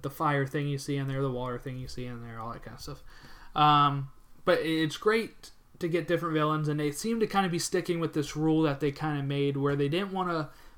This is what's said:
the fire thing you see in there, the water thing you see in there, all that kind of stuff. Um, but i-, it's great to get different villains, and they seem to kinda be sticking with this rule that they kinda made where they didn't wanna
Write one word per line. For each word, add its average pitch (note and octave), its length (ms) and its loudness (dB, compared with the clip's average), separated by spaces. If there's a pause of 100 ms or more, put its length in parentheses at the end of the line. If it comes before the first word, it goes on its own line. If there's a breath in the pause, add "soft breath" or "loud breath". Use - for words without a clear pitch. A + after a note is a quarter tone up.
the C#3+ 80 -6
fire C#3+ 360 2
thing C#3+ 220 -2
you C#3+ 100 -2
see C#3 200 -4
in C3+ 100 -2
there, C3+ 140 -2
the C3+ 100 0
water B2 260 -4
thing B2+ 200 -10
you B2+ 100 -10
see B2 180 -8
in A#2+ 180 -10
there, A2+ 160 -12
all A2+ 140 -8
that A2 100 -14
kind A2+ 120 -14
of - 60 -16
stuff. - 220 -12 (520 loud breath)
Um, C#3+ 540 6 (360)
but F3 140 6
i-, - 40 2
it's D#3+ 340 0
great - 540 0 (280)
to F3+ 100 0
get D#3+ 180 0
different E3 260 2
villains, D3+ 360 2
and D3+ 100 0
they D3 120 0
seem A3+ 280 -2
to G#3+ 80 2
kinda G3 220 2
be E3+ 100 0
sticking E3+ 400 0
with D#3+ 140 -2
this D3 220 -2
rule D#3 280 4
that C#3 160 2
they D3 120 2
kinda D3 320 -2
made C#3+ 340 0
where C#3+ 180 2
they C#3+ 140 2
didn't F#3 240 -2
wanna F3 360 -2 (280 soft breath)